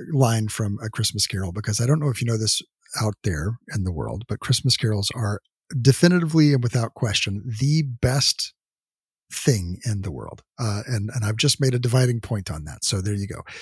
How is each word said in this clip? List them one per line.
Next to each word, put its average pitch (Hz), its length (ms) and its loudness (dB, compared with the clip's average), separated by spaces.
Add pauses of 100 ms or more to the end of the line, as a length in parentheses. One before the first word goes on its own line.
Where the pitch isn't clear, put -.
(120)
line 113 360 4
from 104 340 -4
A 113 80 -4
Christmas - 360 -2
Carol, 95 260 -4
because 107 280 -2
I 117 60 0
don't 151 140 4
know 147 80 0
if 117 120 -2
you 117 60 0
know 117 100 2
this 107 240 0 (400)
out 107 220 0
there 95 340 -2 (180)
in 101 100 0
the 92 80 -2
world, 104 360 -6
but 104 120 -6
Christmas - 360 0
carols 107 380 0
are 104 260 -2 (400)
definitively 156 720 6
and 127 100 2
without 117 320 -2
question 104 480 -2 (180)
the 151 220 2
best 127 720 0 (800)
thing 92 520 0
in 104 180 -2
the 87 80 -6
world. 60 320 -12 (160)
Uh, 107 280 -4
and, 110 280 -4
and 113 100 -2
I've 107 120 0
just 143 240 2
made 131 140 2
a 123 40 2
dividing 123 420 2
point 101 300 -6
on 76 140 -6
that. - 200 -12
So 98 160 -2
there 101 140 -2
you 98 120 -4
go. - 160 -10 (200)